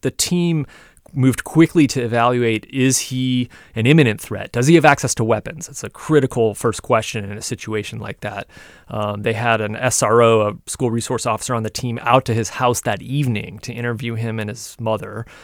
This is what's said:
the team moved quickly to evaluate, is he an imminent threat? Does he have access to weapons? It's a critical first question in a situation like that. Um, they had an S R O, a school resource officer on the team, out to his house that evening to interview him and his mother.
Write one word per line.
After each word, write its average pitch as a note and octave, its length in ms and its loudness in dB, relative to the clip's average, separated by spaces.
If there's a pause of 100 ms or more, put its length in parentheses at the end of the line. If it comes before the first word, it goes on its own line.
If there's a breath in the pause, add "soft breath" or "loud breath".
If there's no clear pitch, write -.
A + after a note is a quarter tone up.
the C3 100 -2
team E3+ 560 0 (460 loud breath)
moved C3 320 2
quickly D#3 420 4
to - 140 -4
evaluate, A#2 640 2
is C3 340 2
he B2+ 480 -2 (260 loud breath)
an A2+ 120 0
imminent C3+ 340 6
threat? G2+ 320 -10
Does B2 160 0
he E3+ 80 8
have D3+ 80 6
access C#3+ 320 4
to A#2 80 -2
weapons? A2 460 -2
It's - 140 -14
a G#2 60 -12
critical B2+ 640 2
first - 300 -4
question A2 400 -2
in G2+ 140 -10
a A2+ 40 -14
situation G#2+ 580 -8
like G#2+ 200 -12
that. G2+ 300 -10 (400 loud breath)
Um, G#2 320 -4
they A2+ 120 -2
had A2+ 280 0
an G#2+ 160 -4
S B2+ 260 -2
R A2+ 180 6
O, A2 280 4
a - 200 -10
school B2 220 -4
resource A#2 340 -4
officer A#2 300 -2
on A2+ 80 -2
the A2 60 -6
team, A#2 320 -6
out B2 240 4
to A#2+ 80 -2
his A2 160 0
house B2 320 0
that G#2 200 -4
evening B2 580 -4
to - 120 -12
interview A#2 440 -6
him A2 260 -4
and G#2 80 -6
his - 280 -14
mother. A2 480 -4 (180 loud breath)